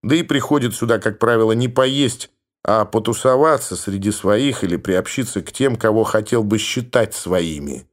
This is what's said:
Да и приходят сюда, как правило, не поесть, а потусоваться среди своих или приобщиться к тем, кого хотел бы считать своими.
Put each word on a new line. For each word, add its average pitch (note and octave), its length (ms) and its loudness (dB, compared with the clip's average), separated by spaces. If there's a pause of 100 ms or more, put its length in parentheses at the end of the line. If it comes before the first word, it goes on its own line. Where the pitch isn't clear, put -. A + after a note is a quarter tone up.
Да B2 120 2
и F3 80 0
приходят C#3 500 0
сюда, A#2 260 0
как G#2+ 200 -4
правило, A2+ 320 4
не A#2+ 160 0
поесть, C3 640 0 (320)
а G#2+ 220 2
потусоваться B2+ 880 0
среди G2 360 -4
своих A2 520 0
или F2 120 -2
приобщиться F#2+ 680 -2
к - 100 -14
тем, C3 240 0
кого A2 280 2
хотел A2 400 0
бы G#2 140 0
считать A#2 560 -2
своими. D2+ 800 -4